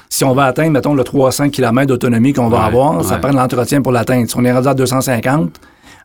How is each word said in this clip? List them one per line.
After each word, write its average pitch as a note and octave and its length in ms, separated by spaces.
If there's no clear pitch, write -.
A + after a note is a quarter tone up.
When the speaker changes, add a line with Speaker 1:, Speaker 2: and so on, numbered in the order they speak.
Speaker 1:
Si - 140
on C3 100
va C#3 100
atteindre, D3 280
mettons, D3 200
le C3+ 120
trois C3+ 280
cents C#3+ 160
kilomètres B2+ 400
d'autonomie B2 460
qu'on A#2+ 160
va A#2 80
Speaker 2:
Ouais, A2 80
Speaker 1:
avoir, C3 360
ça F#2+ 120
Speaker 2:
ouais. - 80
Speaker 1:
prend - 80
de C#3 60
l'entretien B2+ 440
pour C3 120
l'atteindre. A#2+ 360
Si - 80
on B2+ 80
est B2 80
rendu B2+ 160
à C#3 60
deux C3 100
cent B2+ 160
cinquante, C3 580